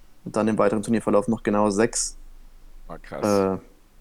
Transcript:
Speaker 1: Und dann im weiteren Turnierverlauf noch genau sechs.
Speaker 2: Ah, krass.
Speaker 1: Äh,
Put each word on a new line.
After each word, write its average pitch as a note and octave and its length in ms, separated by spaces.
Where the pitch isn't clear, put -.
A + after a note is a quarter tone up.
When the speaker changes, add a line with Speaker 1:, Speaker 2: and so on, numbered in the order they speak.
Speaker 1:
Und - 120
dann A2 120
im G#2+ 100
weiteren G#2 240
Turnierverlauf G#2+ 460
noch A2 140
genau G#2 280
sechs. - 460
Speaker 2:
Ah, D#2+ 100
krass. G2+ 540
Speaker 1:
Äh, F#2 60